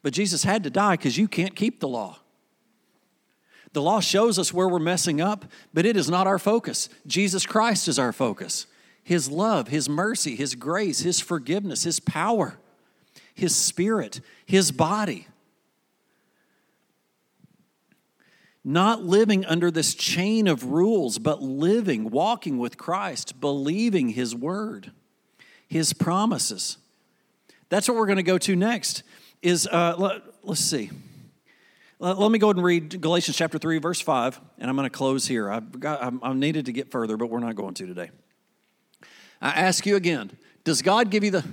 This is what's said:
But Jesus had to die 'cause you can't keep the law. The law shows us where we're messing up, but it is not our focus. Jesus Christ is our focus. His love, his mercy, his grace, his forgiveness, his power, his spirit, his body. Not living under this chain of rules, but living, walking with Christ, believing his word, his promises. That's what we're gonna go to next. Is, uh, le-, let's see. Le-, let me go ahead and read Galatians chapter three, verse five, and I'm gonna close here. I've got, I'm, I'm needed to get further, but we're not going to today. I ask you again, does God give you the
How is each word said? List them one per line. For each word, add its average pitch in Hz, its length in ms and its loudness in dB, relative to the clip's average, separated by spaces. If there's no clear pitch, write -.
But 139 100 -4
Jesus 190 320 -2
had 202 200 2
to 139 60 -4
die 190 260 4
'cause 135 200 -2
you 202 120 2
can't 185 280 -2
keep 220 240 -2
the 143 80 -6
law. 104 320 -8
The 147 100 -2
law 196 180 2
shows 202 380 2
us 175 140 -2
where 185 160 2
we're 180 100 2
messing 165 420 0
up, 196 260 -2
but 170 100 4
it 220 120 4
is 143 120 0
not 180 180 2
our 190 120 2
focus. 208 500 0
Jesus 185 380 0
Christ - 440 2
is 139 100 0
our 123 140 2
focus. - 540 -4
His 160 260 0
love, 170 400 0
his 135 200 -2
mercy, 160 480 -2
his 131 180 -4
grace, 156 460 -2
his 170 200 0
forgiveness, 165 640 -4
his 165 160 -2
power, 190 580 -2
his 175 200 0
spirit, 175 680 -2
his 185 280 4
body. 165 540 -2
Not 190 400 2
living 196 400 4
under 170 260 2
this 165 240 -2
chain 202 540 0
of 131 160 2
rules, 151 560 2
but 143 200 0
living, 139 720 0
walking 156 480 0
with 120 180 -4
Christ, 170 640 -6
believing 143 720 0
his 120 240 -4
word, 170 560 -8
his 160 240 0
promises. 170 880 -2
That's 196 200 2
what 247 80 2
we're 220 100 2
gonna 190 180 2
go 185 140 4
to 185 180 2
next. 214 460 0
Is, 175 260 2
uh, 170 280 2
le-, 190 260 -2
let's 165 180 -6
see. 113 300 -2
Le-, 180 140 -2
let 208 180 4
me 226 60 4
go 214 100 6
ahead 202 80 4
and 180 80 0
read 175 360 0
Galatians 165 360 0
chapter 160 220 -2
three, 160 200 -2
verse 170 220 -2
five, 131 400 -2
and 120 100 -6
I'm 131 60 -2
gonna 135 160 -2
close 135 380 -2
here. 113 200 -2
I've 110 300 -8
got, 147 240 -4
I'm, 127 220 -6
I'm 131 160 -2
needed 151 260 -2
to 123 60 -8
get 127 180 -8
further, 110 260 -2
but 120 100 -4
we're 117 120 -4
not 117 160 -4
going 95 200 -8
to 95 120 -10
today. 90 240 -10
I 139 100 -2
ask 180 340 2
you 202 120 4
again, 160 340 0
does 143 180 0
God 208 280 4
give 202 120 2
you 208 80 2
the 180 220 0